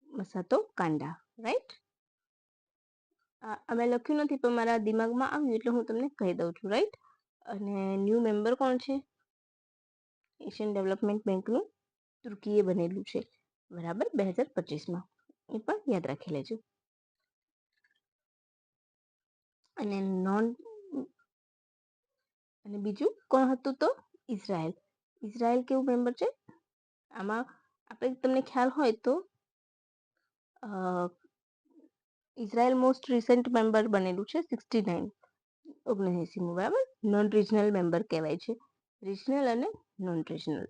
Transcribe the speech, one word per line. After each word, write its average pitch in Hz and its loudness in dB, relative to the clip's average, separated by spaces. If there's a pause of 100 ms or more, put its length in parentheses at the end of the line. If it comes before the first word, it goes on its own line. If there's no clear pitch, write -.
મસાતો 262 -2
કાંડા, 160 -4 (160)
રાઈટ? - -4 (1600)
આ, 220 -10
આ - -8
મેં 233 2
લખ્યું 247 0
નથી, 294 0
પણ 247 0
મારા 233 2
દિમાગમાં 226 0
આવ્યું 285 0
એટલે 226 0
હું 240 2
તમને 226 -2
કહી 196 -2
દઉં 175 -2
છું, 196 -6
રાઈટ? 349 0 (480)
અને 196 -4
ન્યૂ 202 2
મેમ્બર 220 2
કોણ 254 0
છે? 269 -4 (1400)
એશિયન 214 -6
ડેવલપમેન્ટ 196 0
બેંકનું 214 0 (520)
તુર્કીએ 208 0
બનેલું 185 0
છે, - -6 (440)
બરાબર, 175 -6
બે 208 2
હજાર 196 0
પચીસમાં. 175 -6 (460)
એ - -4
પણ 415 -4 (120)
યાદ 175 -2
રાખી - -8
લેજો. 147 -6 (3250)
અને 202 -2
નોન, 196 0 (2000)
અને 208 -10
બીજું 208 -2 (100)
કોણ 262 4
હતું 262 -2
તો? 403 2 (320)
ઇઝરાયલ. 170 -4 (480)
ઇઝરાયલ 233 0
કેવું 262 0
મેમ્બર 247 2
છે? 466 -2 (800)
આમાં 214 -4 (420)
આપણે, 247 -4
તમને 262 2
ખ્યાલ 254 2
હોય 262 2
તો, 277 0 (1300)
અ, 233 -10 (1700)
ઇઝરાયલ 233 4
most 262 4
recent 247 4
member 220 4
બનેલું 190 0
છે, 330 -2
સિક્સટી 240 -2
નાઇન, 196 -2 (760)
ઓગણએંસીમું, 180 -2
બરાબર? 415 0
નોન 208 4
રિજનલ 208 4
મેમ્બર 175 2
કહેવાય 160 -2
છે. 226 -8 (420)
રિજનલ 262 -2
અને 240 0 (320)
નોન 175 -2
રિજનલ 160 -6